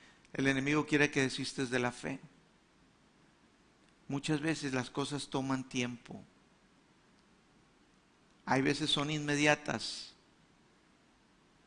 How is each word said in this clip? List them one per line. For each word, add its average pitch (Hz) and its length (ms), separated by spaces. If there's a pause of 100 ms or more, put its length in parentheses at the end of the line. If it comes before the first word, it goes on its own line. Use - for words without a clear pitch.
(320)
El 135 140
enemigo 139 400
quiere 147 240
que 143 120
desistes 131 480
de 127 100
la 123 100
fe. - 300 (1900)
Muchas 139 340
veces 147 340
las 123 160
cosas 139 380
toman 135 360
tiempo. 123 580 (2250)
Hay 131 160
veces 143 300
son 147 200
inmediatas, 147 1040 (1500)